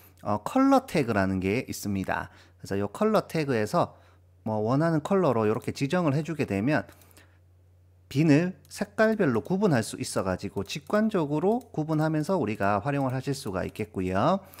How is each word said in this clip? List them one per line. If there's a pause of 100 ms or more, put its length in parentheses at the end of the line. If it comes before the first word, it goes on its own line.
(220)
어,
컬러
태그라는
게
있습니다. (280)
그래서
요
컬러
태그에서 (460)
뭐
원하는
컬러로
이렇게
지정을
해주게
되면 (1200)
빈을 (120)
색깔별로
구분할
수
있어가지고
직관적으로 (120)
구분하면서
우리가
활용을
하실
수가
있겠고요. (200)